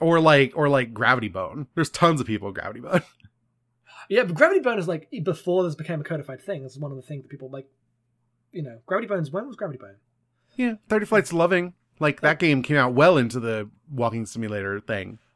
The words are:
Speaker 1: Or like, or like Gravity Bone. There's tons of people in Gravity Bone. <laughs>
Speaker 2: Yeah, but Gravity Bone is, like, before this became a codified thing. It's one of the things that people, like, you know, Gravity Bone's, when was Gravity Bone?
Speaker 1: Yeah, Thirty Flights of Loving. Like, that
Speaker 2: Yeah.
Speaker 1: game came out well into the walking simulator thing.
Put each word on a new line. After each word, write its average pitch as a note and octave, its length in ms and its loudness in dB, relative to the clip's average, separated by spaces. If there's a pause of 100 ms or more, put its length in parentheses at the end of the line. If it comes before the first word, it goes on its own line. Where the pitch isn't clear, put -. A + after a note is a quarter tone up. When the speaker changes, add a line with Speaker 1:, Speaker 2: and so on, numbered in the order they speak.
Speaker 1:
Or E3 200 4
like, D3 340 6
or D3 140 2
like B2+ 240 2
Gravity A2+ 360 2
Bone. F#2+ 460 -8
There's D#3+ 160 0
tons E3 300 2
of A#2 60 -4
people G#2 220 -4
in F#2+ 60 -10
Gravity A#2 260 -10
Bone. E3+ 260 0
<laughs> - 60 -20 (960)
Speaker 2:
Yeah, A3 140 4
but F3 140 -2
Gravity F4 240 6
Bone A#3+ 180 0
is, E3+ 80 -4
like, E3 220 -6 (160)
before F3+ 400 0
this D#3+ 100 -4
became D#3 260 -6
a C#3 40 -8
codified C#3 360 -8
thing. E3 240 -10
It's C3 140 -16
one C#3+ 140 -10
of C3+ 40 -12
the B2+ 60 -14
things C#3 220 -12
that - 40 -20
people, C3 220 -16
like, C3+ 160 -14 (840)
you D#3+ 100 -10
know, A#2 240 -14
Gravity A3 220 -4
Bone's, E3 240 -4
when G#3+ 160 -6
was B3 80 -18
Gravity C#4 220 -10
Bone? G2+ 180 -20 (580)
Speaker 1:
Yeah, A#3+ 200 -2 (140)
Thirty G#3+ 180 2
Flights G#3+ 240 2
of E3+ 80 0
Loving. F3 360 2 (240)
Like, D3 220 0
that D3+ 200 2
Speaker 2:
Yeah. F3 80 4
Speaker 1:
game C3+ 140 4
came D3 140 0
out B2+ 180 4
well D#3+ 240 8
into A#2 220 0
the A2 280 -4 (220)
walking A#2 340 -2
simulator G#2 560 -6
thing. G2+ 380 -8 (180)